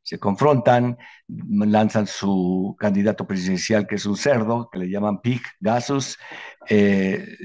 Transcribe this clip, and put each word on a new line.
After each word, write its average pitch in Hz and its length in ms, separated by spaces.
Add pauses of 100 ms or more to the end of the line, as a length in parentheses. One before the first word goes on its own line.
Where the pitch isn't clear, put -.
se - 160
confrontan, 123 800 (300)
lanzan 104 800
su 92 720
candidato 101 480
presidencial, 95 600
que 104 80
es 98 100
un 101 120
cerdo, 117 540
que 92 80
le 90 120
llaman 101 320
Pig, 123 180 (200)
Gasus. 123 580 (500)
Eh, 98 760